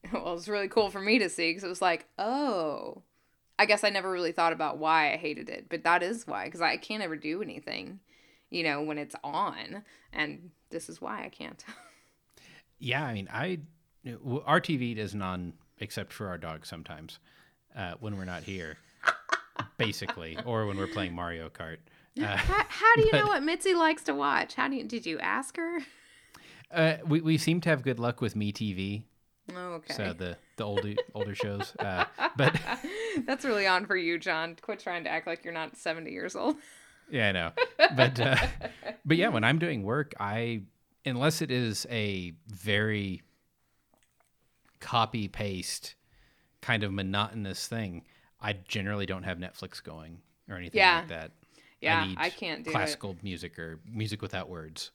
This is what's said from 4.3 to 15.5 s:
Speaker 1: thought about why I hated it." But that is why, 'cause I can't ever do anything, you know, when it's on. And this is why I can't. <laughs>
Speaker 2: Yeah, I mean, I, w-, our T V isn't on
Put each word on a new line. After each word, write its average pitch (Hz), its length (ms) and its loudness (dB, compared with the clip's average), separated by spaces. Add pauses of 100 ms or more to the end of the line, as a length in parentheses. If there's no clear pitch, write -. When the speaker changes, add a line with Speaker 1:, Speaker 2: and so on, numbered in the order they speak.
Speaker 1:
thought 165 220 4
about 151 260 -2
why 156 340 6
I - 40 0
hated 151 320 -6
it." - 200 -12
But 165 140 -4
that 170 180 6
is 214 240 -4
why, 101 240 -4
'cause 170 120 -6
I 156 160 2
can't 214 260 -6
ever 160 120 -4
do 156 280 -4
anything, 175 560 -10 (500)
you 170 140 -2
know, 147 180 2
when 151 160 -2
it's 147 260 -8
on. 175 600 -2 (280)
And 151 380 -4 (220)
this - 180 -8
is 165 100 -14
why - 240 -8
I - 60 -10
can't. - 400 -14
<laughs> 214 40 -14 (1080)
Speaker 2:
Yeah, 139 220 0
I 127 100 -2
mean, 98 160 -4
I, 160 300 -4 (460)
w-, 127 400 -4
our 160 160 6
T 156 160 0
V 120 200 -2
isn't 101 240 -4
on 90 300 -4 (280)